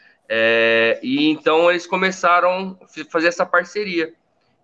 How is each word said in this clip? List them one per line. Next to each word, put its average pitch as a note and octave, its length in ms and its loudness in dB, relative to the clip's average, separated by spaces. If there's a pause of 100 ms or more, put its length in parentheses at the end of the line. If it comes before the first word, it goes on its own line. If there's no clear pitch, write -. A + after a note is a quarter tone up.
(280)
É, A2+ 760 2
e C#3+ 260 0
então D#3+ 400 2
eles E3+ 160 -4
começaram F#3 960 0
a - 40 -20
f-, D#3 180 -14
fazer E3 240 -2
essa F3 180 -2
parceria. F3+ 680 -4 (500)